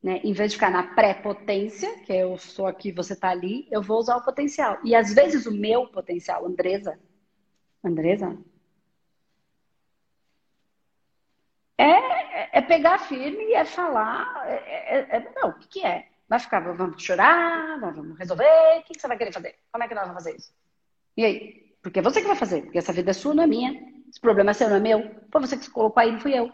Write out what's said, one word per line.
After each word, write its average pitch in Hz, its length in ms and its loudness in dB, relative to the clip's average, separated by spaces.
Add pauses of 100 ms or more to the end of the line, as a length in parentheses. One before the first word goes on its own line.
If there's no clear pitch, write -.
né, 185 220 -4
em 214 100 -2
vez 208 180 -2
de - 60 -10
ficar 196 140 2
na 180 120 0 (100)
pré-potência, 214 1040 0
que - 140 -10
é 185 100 2
eu 185 140 -4
sou - 300 -8
aqui, 185 240 -8
você 175 240 -8
tá 185 140 -2
ali, 185 420 -6
eu 214 100 -2
vou 214 180 0
usar 240 180 0
o 247 60 -6
potencial. 277 600 -2
E 233 120 2
às 208 180 4
vezes 285 320 4
o 233 60 -6
meu 214 360 0
potencial, 180 580 -8
Andresa, 185 520 -4 (880)
Andresa, 175 540 -2 (3500)
é, 247 120 4
é, 508 640 2
é - 80 6
pegar 330 380 4
firme 302 460 -8
e 440 100 2
é 311 100 2
falar, 247 840 -4
é, - 80 -6 (440)
é, 262 180 -4
é, 240 180 -8
não, 523 140 -2
o 311 100 -10
que - 80 -20
que 381 180 -8
é? - 220 -4 (220)
Vai 226 100 2
ficar, 220 220 -2
vamos 175 420 -6
chorar, 320 760 2
nós 175 160 -8
vamos 156 220 -14
resolver, 311 600 6
o 320 40 -16
que 339 100 -18
que 320 80 -18
você 285 60 -10
vai 240 100 -4
querer 208 160 -6
fazer? 165 220 -12 (160)
Como 233 120 -4
é 233 40 -6
que 226 80 -10
nós 196 120 -6
vamos 175 160 -12
fazer 165 140 -10
isso? - 160 -20 (640)
E 220 80 2
aí? - 560 -4
Porque 190 180 -4
é - 20 0
você 277 200 2
que 392 60 -4
vai 403 80 2
fazer, 180 260 -2
porque - 160 -6
essa 165 160 -4
vida 175 180 -2
é - 20 2
sua, 285 200 -4
não 294 100 4
é 156 40 6
minha. 247 240 0 (380)
Esse - 120 -20
problema 202 300 4
é - 20 2
seu, 220 160 2
não 196 80 4
é - 20 6
meu. 220 360 0 (160)
Foi 302 100 2
você 262 160 -4
que - 80 -14
se - 60 -18
colocou 220 300 2
aí, 226 120 4
não 226 80 -8
fui 285 160 -2
eu. 240 160 -2